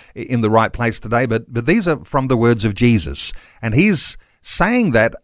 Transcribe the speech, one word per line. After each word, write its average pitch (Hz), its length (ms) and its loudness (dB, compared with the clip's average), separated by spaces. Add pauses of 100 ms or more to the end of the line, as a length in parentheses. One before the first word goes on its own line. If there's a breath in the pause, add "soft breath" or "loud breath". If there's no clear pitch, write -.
(160 loud breath)
i-, - 40 -12
in 120 220 -4
the 107 80 2
right 110 240 2
place 117 260 -4
today, 117 260 -2
but, 113 260 -4
but 120 140 -6
these 180 220 2
are 147 160 -2
from 135 240 -2
the 127 100 2
words 117 280 2
of 104 80 0
Jesus. 101 580 0 (300 soft breath)
And 110 120 -4
he's 175 440 0 (240)
saying 214 500 0
that 113 320 2